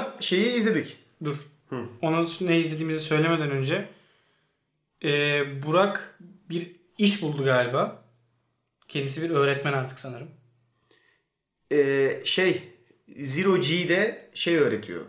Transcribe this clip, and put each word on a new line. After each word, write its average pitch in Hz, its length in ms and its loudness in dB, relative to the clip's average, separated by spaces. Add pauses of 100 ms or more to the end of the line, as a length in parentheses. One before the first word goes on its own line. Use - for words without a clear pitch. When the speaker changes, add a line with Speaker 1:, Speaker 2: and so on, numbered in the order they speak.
(160)
Speaker 1:
ben. - 60 -16
Speaker 2:
şeyi 214 340 2
izledik. 196 420 0 (260)
Speaker 1:
Dur. 147 120 -4 (340)
Speaker 2:
Hı. 135 60 -8 (260)
Speaker 1:
Onu 165 260 2 (140)
ne 170 180 4
izlediğimizi 156 400 -2
söylemeden 156 520 2
önce, 139 340 0 (1200)
e, 147 380 2 (240)
Burak 185 540 0 (300)
bir 170 220 -6 (260)
iş 202 240 2
buldu 147 240 -2
galiba. 131 580 0 (840)
Kendisi 139 340 -4
bir 165 80 -2
öğretmen 139 440 2
artık 127 260 -4
sanırım. 131 280 -14 (1400)
Speaker 2:
Ee, 139 520 2
şey, - 400 0 (540)
Zero 160 440 2
G'de 175 720 0
şey 170 240 0
öğretiyor. 107 520 0